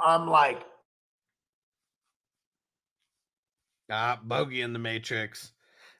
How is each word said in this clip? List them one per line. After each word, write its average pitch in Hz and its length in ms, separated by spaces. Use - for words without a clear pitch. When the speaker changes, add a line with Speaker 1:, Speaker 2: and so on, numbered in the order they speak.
Speaker 1:
I'm, 165 260
like, 143 360
Speaker 2:
Ah, 117 320
Bogey 127 380
in 120 100
the 117 80
Matrix. 113 720